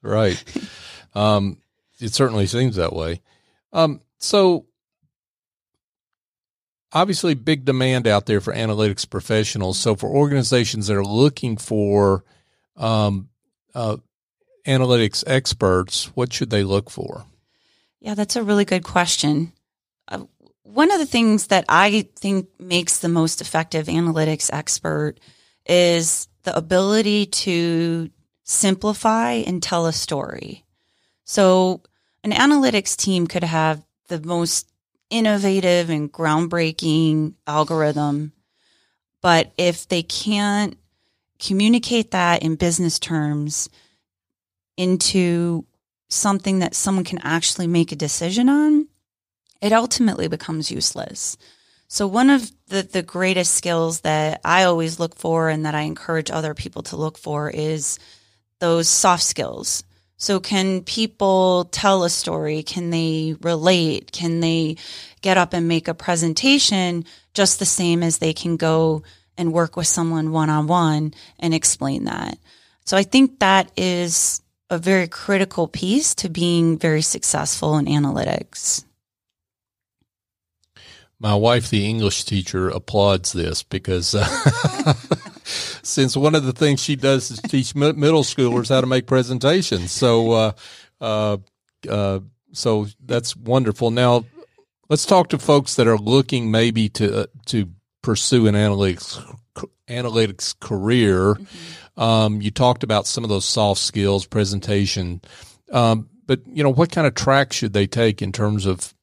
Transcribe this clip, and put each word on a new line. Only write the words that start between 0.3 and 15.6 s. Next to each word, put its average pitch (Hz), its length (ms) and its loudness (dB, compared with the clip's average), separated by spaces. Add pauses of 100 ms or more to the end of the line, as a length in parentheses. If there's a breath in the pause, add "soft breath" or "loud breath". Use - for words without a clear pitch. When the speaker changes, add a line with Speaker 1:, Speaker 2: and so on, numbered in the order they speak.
Speaker 1:
Um, 104 460 0 (420)
it 110 120 -8
certainly 113 320 2
seems 117 300 0
that 87 160 0
way. 82 300 -6 (500)
Um, 160 300 0 (180)
so 185 460 2 (2250)
obviously 170 440 0
big 135 280 -2
demand 131 440 0
out 104 180 4
there 104 160 0
for - 120 -6
analytics 107 560 -2
professionals. 101 720 -2
So 113 160 0
for 101 140 -6
organizations 131 800 0
that 104 100 0
are 98 80 0
looking 120 500 2
for, 101 680 2 (500)
um, 107 540 0 (440)
uh, 117 220 -4 (680)
analytics 123 600 2
experts, 95 760 0 (100)